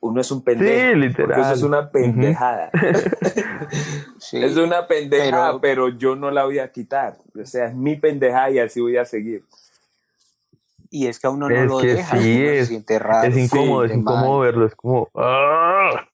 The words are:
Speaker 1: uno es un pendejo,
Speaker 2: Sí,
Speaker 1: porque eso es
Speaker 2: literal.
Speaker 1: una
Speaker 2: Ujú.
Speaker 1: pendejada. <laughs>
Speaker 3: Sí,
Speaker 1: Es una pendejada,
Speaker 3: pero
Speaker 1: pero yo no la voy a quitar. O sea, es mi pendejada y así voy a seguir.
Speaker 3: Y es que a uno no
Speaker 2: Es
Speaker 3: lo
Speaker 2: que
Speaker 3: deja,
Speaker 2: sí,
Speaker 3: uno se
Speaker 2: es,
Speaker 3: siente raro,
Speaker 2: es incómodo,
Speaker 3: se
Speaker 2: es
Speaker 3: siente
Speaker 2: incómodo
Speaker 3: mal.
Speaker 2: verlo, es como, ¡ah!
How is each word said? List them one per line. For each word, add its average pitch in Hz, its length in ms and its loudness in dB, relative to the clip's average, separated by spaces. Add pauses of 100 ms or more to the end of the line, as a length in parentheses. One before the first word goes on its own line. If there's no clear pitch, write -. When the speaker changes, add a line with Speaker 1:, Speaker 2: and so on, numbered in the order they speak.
Speaker 1:
uno 117 200 -2
es 127 100 -4
un 131 140 -6
pendejo, 220 560 2
Speaker 2:
Sí, 131 160 0
Speaker 1:
porque 135 240 0
eso 135 120 2
es 127 100 0
Speaker 2:
literal. - 20 2
Speaker 1:
una 143 160 2
Speaker 2:
Ujú. 147 120 -10
Speaker 1:
pendejada. 123 840 0
<laughs> 165 60 0 (1400)
Speaker 3:
Sí, - 240 -6
Speaker 1:
Es 139 140 0
una 170 300 0
pendejada, 147 720 0
Speaker 3:
pero - 0 -
Speaker 1:
pero 131 280 2 (100)
yo 131 160 0
no 139 160 -6
la 139 140 0
voy 139 140 -2
a 131 120 -6
quitar. 123 460 -6 (240)
O 107 60 -14
sea, 123 220 -4
es 120 60 -10
mi 143 220 -2
pendejada 139 540 2
y 135 80 2
así 117 220 -2
voy 120 180 0
a 120 60 0
seguir. 110 400 -8 (1500)
Speaker 3:
Y 139 160 -4
es 117 120 -8
que - 80 -4
a 131 40 2
uno 143 180 -4
no 117 80 0
Speaker 2:
Es 127 100 2
Speaker 3:
lo 131 120 0
Speaker 2:
que 123 160 2
Speaker 3:
deja, 113 240 -2
Speaker 2:
sí, 113 180 2
Speaker 3:
uno 135 120 2
se 143 100 2
Speaker 2:
es, 123 100 0
Speaker 3:
siente 110 300 -2
raro, 113 300 2
Speaker 2:
es 123 80 2
incómodo, 135 440 2
Speaker 3:
se 117 60 2
Speaker 2:
es 110 60 -2
Speaker 3:
siente 110 200 0
Speaker 2:
incómodo 131 260 2
Speaker 3:
mal. 131 80 2
Speaker 2:
verlo, 117 200 4
es 110 80 -4
como, 123 400 -2
¡ah! 156 1000 2